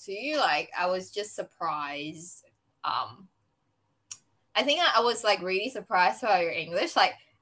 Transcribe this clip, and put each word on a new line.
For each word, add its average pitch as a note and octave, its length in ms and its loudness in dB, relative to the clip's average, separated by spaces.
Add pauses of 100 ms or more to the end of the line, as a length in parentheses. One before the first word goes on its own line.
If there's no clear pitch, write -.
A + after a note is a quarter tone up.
to G3 80 -10
you, C#4 260 -4
like, E3 400 2
I F3+ 100 0
was F#3 240 -4
just G3+ 240 0
surprised. D3+ 1080 -6 (400)
Um, B2 440 -4 (1300)
I A3 60 4
think C#4+ 180 2
I, D#4 180 4
I - 20 6
was, A#3 240 4
like, G3+ 180 2
really F#3+ 280 -2
surprised F#3+ 520 0
by G#3 200 4
your E3+ 100 -2
English. E3 440 -2
Like, F#3+ 180 4 (280)